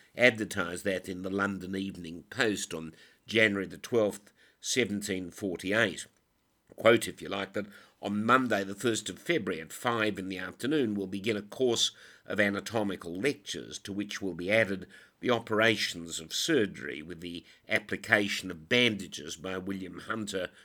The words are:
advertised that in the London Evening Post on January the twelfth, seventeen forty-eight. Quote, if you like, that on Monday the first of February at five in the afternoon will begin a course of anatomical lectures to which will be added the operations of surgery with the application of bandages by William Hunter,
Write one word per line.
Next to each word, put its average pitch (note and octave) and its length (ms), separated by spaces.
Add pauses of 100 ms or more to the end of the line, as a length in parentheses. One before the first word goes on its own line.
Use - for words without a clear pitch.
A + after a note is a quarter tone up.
(160)
advertised G2+ 680
that F#2+ 240
in F#2 140
the F#2+ 80
London G2 440
Evening F2 540
Post G#2 460
on D#2+ 180 (340)
January G2+ 400
the F#2+ 120
twelfth, - 540 (280)
seventeen G2+ 720
forty-eight. F#2 760 (680)
Quote, A2+ 320
if E2 140
you D#2 60
like, G2 260
that G2+ 120 (360)
on G#2 220
Monday A#2+ 400
the G2 100
first A2 340
of F#2 100
February G2 420
at D#2+ 120
five G#2+ 460
in F#2+ 100
the F#2+ 100
afternoon A2 560
will G2 120
begin G2+ 300
a G2+ 60
course A#2 500 (340)
of G2 120
anatomical G2+ 800
lectures D2+ 600
to - 140
which G2+ 280
will F#2+ 140
be F2 180
added G2 340 (340)
the A2+ 100
operations G#2+ 880
of D#2+ 120
surgery E2 680
with E2 200
the E2+ 240 (240)
application G#2 840
of D#2+ 180
bandages G2+ 680
by F#2 200
William F#2 500
Hunter, G2+ 420 (160)